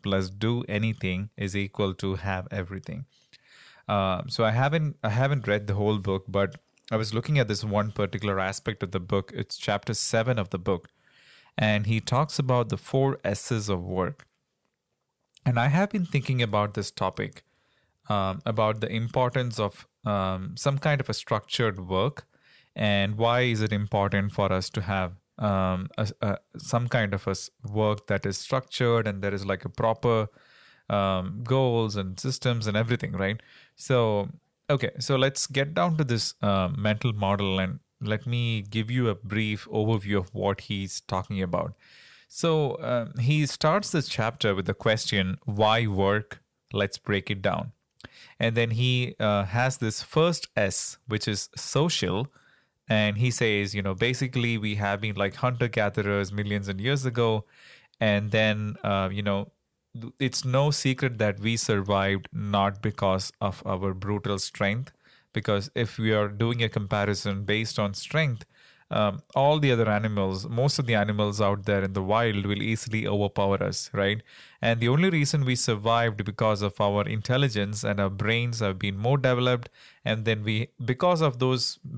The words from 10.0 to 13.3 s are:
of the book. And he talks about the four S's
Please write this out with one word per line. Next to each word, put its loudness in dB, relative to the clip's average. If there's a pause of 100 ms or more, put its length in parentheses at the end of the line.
of -4
the -2
book. -2 (680)
And 2
he 2
talks 0
about 2
the 0
four 0
S's -2